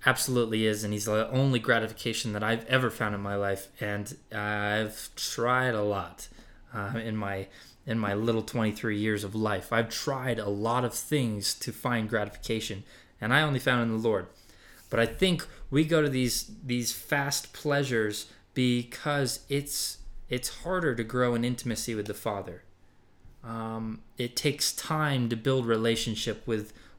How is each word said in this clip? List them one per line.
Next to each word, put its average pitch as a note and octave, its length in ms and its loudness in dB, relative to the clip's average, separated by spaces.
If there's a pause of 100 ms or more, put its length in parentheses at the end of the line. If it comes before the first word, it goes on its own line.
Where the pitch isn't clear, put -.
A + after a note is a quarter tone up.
absolutely A#2 600 4
is, G#2+ 160 2
and G#2 100 -2
he's G#2 120 -2
the A2 260 2
only C3 260 4
gratification A2+ 760 0
that G#2 100 -2
I've A2+ 240 2
ever B2+ 240 2
found G#2 240 -2
in G2+ 60 -4
my G2+ 140 -2
life, G2 340 0 (100)
and G#2 360 -4 (160)
I've G#2 840 -2
tried B2+ 580 2
a G#2+ 80 0
lot, G2 460 -2 (440)
uh, A2+ 320 -4
in A2 140 -2
my, G2 300 -4 (400)
in A2+ 100 0
my G#2 160 0
little A2 300 2
twenty-three A2 560 0
years G#2+ 240 2
of G2 100 -6
life. G#2+ 400 -2
I've A2+ 160 2
tried C3 480 -2
a G#2 120 -2
lot A2+ 360 2
of A2+ 80 -2
things A2+ 640 0
to - 160 -8
find A#2 360 0
gratification, G#2+ 760 -2 (360)
and A2+ 140 0
I D3 80 6
only C#3 180 2
found B2 220 4
in A#2 80 2
the A2+ 180 2
Lord. F#2+ 200 2 (640)
But A2+ 80 2
I A2+ 80 4
think F#3 400 2 (240)
we D3 120 6
go D#3+ 200 4
to C#3+ 60 2
these, B2+ 420 0 (120)
these A#2+ 300 0
fast - 600 -2
pleasures B2 720 0 (260)
because B2+ 960 0
it's, - 500 -4 (300)
it's - 340 -4
harder E3 320 0
to A#2 80 0
grow B2 320 2
in A#2 100 2
intimacy A#2+ 480 -2
with G#2 140 -4
the G#2 80 -4
Father. G2 480 -6 (800)
Um, A2+ 580 -6 (160)
it B2 180 -2
takes - 380 0
time C#3+ 560 0
to A#2 60 0
build C3 320 2
relationship A2+ 800 2
with, G#2+ 260 -2 (260)